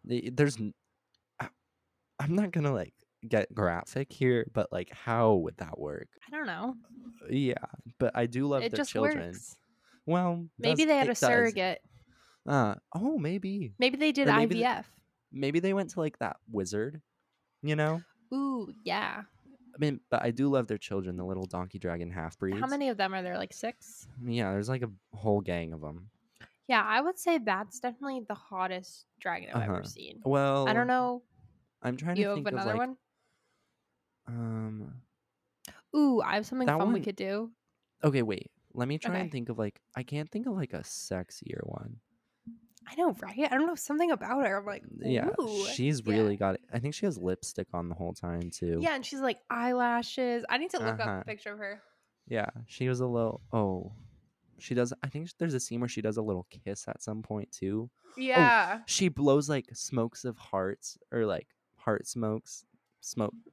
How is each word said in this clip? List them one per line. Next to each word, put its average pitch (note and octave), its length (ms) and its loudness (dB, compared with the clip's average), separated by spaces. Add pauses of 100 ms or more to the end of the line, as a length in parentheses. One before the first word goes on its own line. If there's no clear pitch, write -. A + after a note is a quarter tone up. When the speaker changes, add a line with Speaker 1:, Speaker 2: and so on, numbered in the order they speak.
Speaker 1:
the, A#2+ 260 -2
there's B2+ 300 2
n-, G#2+ 140 -4 (640)
I, - 100 -8 (720)
I'm C#3+ 160 0
not G3+ 160 2
gonna, D3 220 2
like, F#2 200 -2 (340)
get G#2+ 260 2
graphic G2+ 580 0
here, B2 420 4
but, - 180 0
like, F2 200 -4
how A2+ 440 4
would E2 220 0
that D#2 220 -10
work? D2 280 -6 (200)
Speaker 2:
I A3+ 80 -16
don't D4+ 120 -4
know. G3+ 280 -6 (480)
Speaker 1:
Uh, - 60 -16
yeah, C3 240 2 (460)
but B2 160 2
I A#2+ 120 4
do B2+ 200 0
love C#3 160 2
Speaker 2:
It A3+ 80 0
Speaker 1:
their A3 60 -2
Speaker 2:
just C#4+ 140 -2
Speaker 1:
children. D4 420 2
Speaker 2:
works. - 220 -16 (500)
Speaker 1:
Well, E3+ 420 2 (100)
Speaker 2:
Maybe A#3 260 4
Speaker 1:
does, D#4 40 6
Speaker 2:
they D4+ 100 8
had C4 100 6
Speaker 1:
it B3 40 2
Speaker 2:
a - 20 2
Speaker 1:
does. - 60 -2
Speaker 2:
surrogate. G#3+ 600 4 (640)
Speaker 1:
Uh, B2 280 4 (180)
oh, B3+ 260 0
maybe. F#3 600 -2
Speaker 2:
Maybe B3+ 180 4
they D4+ 140 4
did C4+ 160 4
Speaker 1:
Or A3 60 6
maybe A3+ 220 6
the A3+ 100 2
Speaker 2:
I B3 80 2
V - 60 -2
F. - 120 -14 (400)
Speaker 1:
maybe C#3 280 2
they F#3+ 140 2
went G3 180 0
to, - 80 -6
like, D#3 200 -2
that G2+ 180 -4 (120)
wizard, G#2+ 520 -2 (600)
you D3+ 140 0
know? D#3 260 2 (320)
Speaker 2:
Ooh, C4+ 400 -4 (100)
yeah. G3+ 400 -4 (500)
Speaker 1:
I - 40 -20
mean, C#3+ 320 0
but A#2+ 140 2
I A#2+ 80 2
do C3+ 180 2
love C3 180 4
their G#2+ 120 -2
children, F#2 360 -4
the F2+ 100 -6
little F#2+ 200 -2
donkey F#2 340 -6
dragon E2+ 320 -4
Speaker 2:
How F2+ 120 -6
Speaker 1:
half-breeds. F#2+ 360 -2 (100)
Speaker 2:
many C#4+ 200 0
of A3 80 -2
them F#3+ 160 0
are F#3+ 80 -4
there, F3+ 160 -4
like, F#3+ 160 -6
six? - 540 -10 (180)
Speaker 1:
Yeah, A#2 260 0
there's, G2+ 160 0
like, B2+ 140 -2
a A2+ 100 -6 (240)
whole G#2 260 4
gang E2+ 300 -2
of D#2 120 -10
'em. E2+ 260 -12 (580)
Speaker 2:
Yeah, A#3 160 4
I G#3+ 160 2
would F4 200 -2
say E4+ 180 2
that's G#3 420 -2
definitely B3+ 480 -6
the G#3+ 80 -6
hottest F#3 680 -8 (140)
dragon E3+ 300 -6
I've A#2 200 0
Speaker 1:
Uh-huh. F#2+ 80 0
Speaker 2:
ever - 80 -6
seen. - 400 -14
Speaker 1:
Well, C#3 420 4
Speaker 2:
I G#3+ 60 4
don't A#3+ 140 2
know. B3 360 0 (580)
Speaker 1:
I'm B2+ 140 -2
trying E3 220 -2
Speaker 2:
You G3+ 60 4
Speaker 1:
to G3+ 80 0
Speaker 2:
have G3+ 60 0
Speaker 1:
think G#3 100 -4
of, G3+ 60 -2
Speaker 2:
another G3 180 -2
Speaker 1:
like, A3 80 0
Speaker 2:
one? B3+ 180 -2 (1300)
Speaker 1:
um, A2+ 760 -6 (920)
Speaker 2:
Ooh, C#4 260 6
I - 140 0
have G#3+ 100 0
something B3+ 220 0
Speaker 1:
that D3+ 100 4
Speaker 2:
fun G3 120 4
we - 60 4
Speaker 1:
one F3+ 80 -2
Speaker 2:
could G3 120 -4
do. G3+ 360 -4 (520)
Speaker 1:
Okay, C#3 200 4
wait. G#2+ 280 -4 (220)
Let B2 140 -2
me D3 100 -2
try F3+ 180 -2
Speaker 2:
Okay. F#3 60 0
Speaker 1:
and F3 100 -4
think A#2+ 180 -6
of, A2+ 80 -4
like, G#2+ 240 -4 (140)
I B2+ 80 -6
can't D3 280 -6
think A#3 160 -4
of, A#3+ 60 -2
like, F3 200 -4
a E2+ 60 -4
sexier - 840 -8
one. - 340 -10 (880)
Speaker 2:
I - 80 -14
know, E4 160 2 (100)
right? - 180 -10
I D4 180 2
don't D4+ 100 4
know, E4+ 80 -2
something D#4 340 0
about B3+ 360 0
her. G3 120 0
I'm G3+ 80 -6
like, G3+ 180 -8 (140)
Speaker 1:
Yeah, B2+ 320 2 (100)
Speaker 2:
"Ooh." G#3+ 340 0
Speaker 1:
she's C3 300 2
Speaker 2:
Yeah. G#2+ 120 2
Speaker 1:
really G#2+ 220 6
got G2 180 2
it. - 60 -8 (120)
I A#2 60 0
think C#3 160 -4
she - 100 -2
has D#3+ 120 0
lipstick F#2 560 -4
on E2+ 160 -2
the F2 60 -4
whole F2 180 -4
time, F2 360 -4
too. E2+ 320 -2
Speaker 2:
Yeah, D#4+ 140 0
and B3+ 100 -6
she's, C#4 140 -8
like, C4 200 0 (100)
eyelashes. A#3+ 1000 0
I B3 80 2
need E4+ 140 -2
to F#4 80 0
look A3+ 200 0
up - 20 0
Speaker 1:
Uh-huh. G3+ 200 -2
Speaker 2:
a - 40 -8
picture G#3 260 -10
of G#3 80 -12
her. G3+ 240 -10 (440)
Speaker 1:
Yeah, G#2+ 220 -2 (160)
she - 240 -4
was B2 120 0
a B2+ 60 0
little, A#2 340 0 (100)
oh. G2 420 0 (640)
She - 160 -6
does, B2 200 2 (100)
I C#3 60 -4
think D#3 200 -8
sh-, - 80 -18
there's E3+ 160 0
a C3 60 0
scene A#2+ 200 -6
where A#2+ 100 -2
she A#2 120 -6
does G#2+ 160 0
a A2+ 40 -2
little G2 280 -2
kiss - 380 -10
at - 160 -10
some A2 180 -6
point, G#2+ 300 -8
too. G#2+ 400 -4 (260)
Oh, B3+ 40 -6
Speaker 2:
Yeah. A#3 640 6
Speaker 1:
she F#3+ 220 4
blows, C#3+ 400 4
like, C3+ 260 -2
smokes - 500 -4
of A#2+ 120 -6
hearts - 600 -4 (140)
or, A#2 140 2
like, F#2 280 -2 (220)
heart - 320 0
smokes. A2 580 -4 (360)
Smoke. - 320 -4 (200)